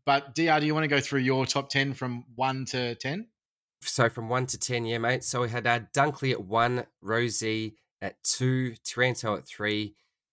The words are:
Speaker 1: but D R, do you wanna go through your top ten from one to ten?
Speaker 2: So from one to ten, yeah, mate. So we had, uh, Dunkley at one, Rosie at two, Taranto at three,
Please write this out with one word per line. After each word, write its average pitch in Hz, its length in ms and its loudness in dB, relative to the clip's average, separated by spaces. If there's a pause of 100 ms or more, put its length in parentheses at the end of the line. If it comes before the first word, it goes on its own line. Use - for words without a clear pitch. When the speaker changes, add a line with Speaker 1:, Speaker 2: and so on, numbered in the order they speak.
Speaker 1:
but 139 300 2
D 165 140 2
R, 156 100 6
do 151 80 2
you 151 80 2
wanna 156 120 2
go 143 120 4
through 135 220 0
your 131 260 2
top 143 240 -2
ten 139 240 0
from 123 300 -6 (100)
one 131 300 -2
to 123 280 -2
ten? 156 320 -6 (560)
Speaker 2:
So - 260 2
from 113 220 -6
one 127 180 0
to 113 120 -6
ten, 120 260 -2
yeah, 113 140 -2
mate. 127 240 0
So 123 180 -2
we 120 80 0
had, 117 160 -4
uh, 120 140 4 (160)
Dunkley 139 360 2
at 110 120 -2
one, 117 420 2 (160)
Rosie 110 760 -2 (260)
at - 200 -8
two, 127 500 0 (100)
Taranto 120 540 0
at 69 80 -14
three, 104 480 -4 (400)